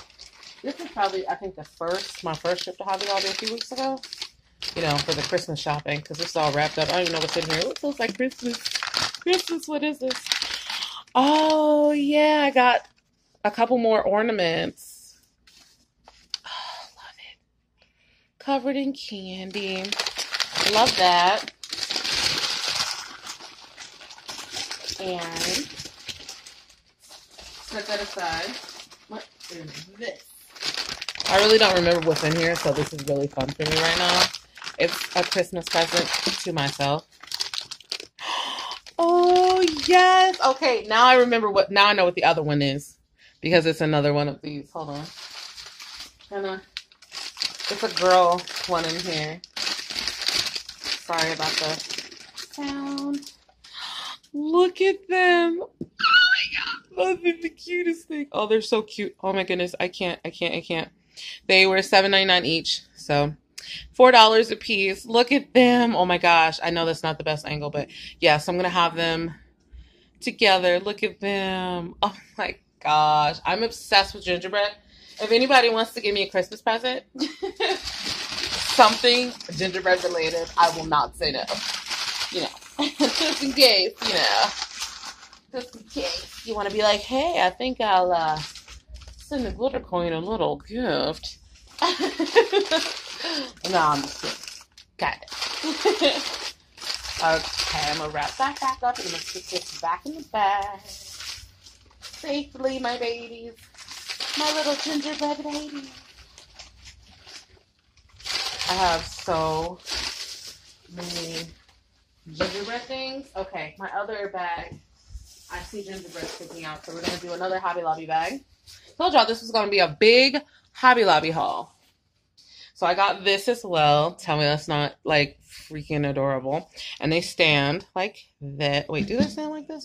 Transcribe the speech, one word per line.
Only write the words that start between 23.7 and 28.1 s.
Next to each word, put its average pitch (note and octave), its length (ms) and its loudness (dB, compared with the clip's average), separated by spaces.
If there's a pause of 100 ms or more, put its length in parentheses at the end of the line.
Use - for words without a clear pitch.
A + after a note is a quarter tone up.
And F3 680 -4 (1900)
set G#3 240 -10
that G#3 160 -4
aside. F3 480 -6 (580)